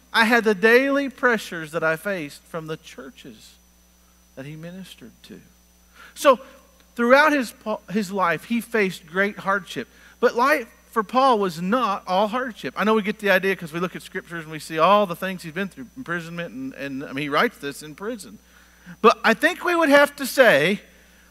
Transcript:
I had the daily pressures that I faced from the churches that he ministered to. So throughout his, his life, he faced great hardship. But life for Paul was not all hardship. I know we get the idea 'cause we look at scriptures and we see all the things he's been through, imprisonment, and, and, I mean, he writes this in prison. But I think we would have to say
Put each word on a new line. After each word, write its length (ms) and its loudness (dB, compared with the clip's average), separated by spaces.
I 120 4
had 180 4
the 100 2
daily 560 2
pressures 600 -4
that 120 -4
I 120 2
faced 480 -8
from 240 -12
the 100 -10
churches 760 -20
that 100 -16
he 100 -16
ministered 580 -18
to. 180 -20
So 260 4
throughout 360 6
his, 220 -2
his 220 -4
life, 320 -2
he 180 -4
faced 460 -4
great 320 -2
hardship. 480 -6
But 160 2
life 320 0
for 100 -2
Paul 380 2
was 220 -2
not 440 -2
all 220 2
hardship. 500 -8
I 60 -2
know 100 4
we 80 2
get 180 -6
the 120 0
idea 240 2
'cause 160 -10
we 80 -8
look 160 -6
at 60 -14
scriptures 420 -12
and 80 -16
we 80 -10
see 180 -10
all 280 6
the 100 -6
things 280 -8
he's 100 -12
been 160 -6
through, 260 -16
imprisonment, 580 -10
and, 200 -10
and, 320 -10
I 80 -14
mean, 100 -6
he 60 -6
writes 280 0
this 240 -10
in 140 -18
prison. 420 -12
But 220 6
I 100 4
think 300 -2
we 120 0
would 140 2
have 280 6
to 80 -8
say 560 4